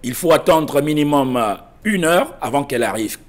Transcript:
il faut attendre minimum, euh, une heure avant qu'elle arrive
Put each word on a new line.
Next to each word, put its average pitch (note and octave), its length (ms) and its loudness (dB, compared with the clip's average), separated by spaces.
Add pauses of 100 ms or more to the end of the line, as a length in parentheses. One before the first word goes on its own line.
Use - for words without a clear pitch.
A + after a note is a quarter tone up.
il B2 100 -6
faut E3 180 0
attendre D#3 480 2
minimum, D3 560 0
euh, G#2+ 200 0 (280)
une G3+ 220 0
heure F3 340 2
avant C#3 240 -2
qu'elle B2 200 -2
arrive G#2 340 -4 (120)